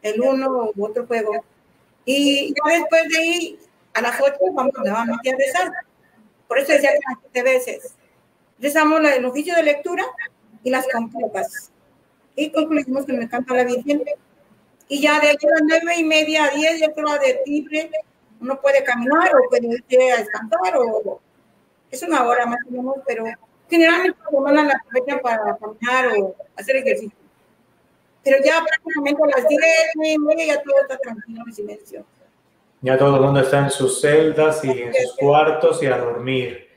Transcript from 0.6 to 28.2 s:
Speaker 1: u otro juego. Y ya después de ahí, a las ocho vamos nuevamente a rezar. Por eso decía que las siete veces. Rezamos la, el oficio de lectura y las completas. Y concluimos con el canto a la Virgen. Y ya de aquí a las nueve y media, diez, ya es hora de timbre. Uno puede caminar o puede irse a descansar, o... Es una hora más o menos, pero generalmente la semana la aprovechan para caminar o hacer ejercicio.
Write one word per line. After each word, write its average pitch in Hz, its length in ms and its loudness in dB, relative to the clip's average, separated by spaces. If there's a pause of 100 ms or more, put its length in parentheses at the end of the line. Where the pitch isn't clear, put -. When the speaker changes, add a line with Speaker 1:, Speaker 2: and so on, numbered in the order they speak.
Speaker 1:
u 202 100 -4
otro 226 200 -6
juego. 220 400 -4 (580)
Y 277 520 0
ya 302 240 2
después 330 280 2
de 320 120 -2
ahí, 330 400 -4 (340)
a 226 80 -2
las 240 180 -4
ocho 277 200 2 (140)
vamos 269 200 -2 (100)
nuevamente 233 480 -2
a 262 60 -2
rezar. 311 340 -2 (760)
Por 233 100 -2
eso 277 140 0
decía 285 180 4
que 294 180 2
las 254 140 -10
siete - 220 -6
veces. 254 520 -2 (640)
Rezamos 311 420 2
la, 294 140 4
el 254 80 0
oficio 294 320 -4
de 330 80 4
lectura 311 400 0 (600)
y 254 80 -2
las 254 160 -2
completas. 254 840 -6 (640)
Y 294 160 -4
concluimos 285 540 -2
con 247 160 -4
el 233 80 -8
canto 247 240 -6
a 247 40 2
la 247 60 4
Virgen. 254 400 -2 (840)
Y 277 140 -4
ya 294 180 4
de 294 100 4
aquí 294 180 0
a 294 40 4
las 320 120 4
nueve 330 340 2
y 330 60 0
media, 311 500 2
diez, 320 260 0
ya 311 80 2
es 302 100 -4
hora 294 220 -2
de 269 260 0
timbre. 302 460 -4 (480)
Uno 269 200 -6
puede 277 240 2
caminar 269 520 2
o 508 140 6
puede 240 180 0
irse 254 440 2
a 247 60 2
descansar, 226 600 -4
o... 220 440 -2 (720)
Es 269 100 -14
una 311 240 0
hora 240 220 2
más 240 200 -4
o 247 40 -14
menos, 254 240 -6 (100)
pero 226 180 -4 (460)
generalmente 339 560 4
la 302 60 -8
semana 294 320 4
la 294 100 2
aprovechan 254 460 -2
para 226 380 -2
caminar 240 500 -2 (120)
o 190 160 -2 (220)
hacer 262 200 -2
ejercicio. 240 420 -2 (1040)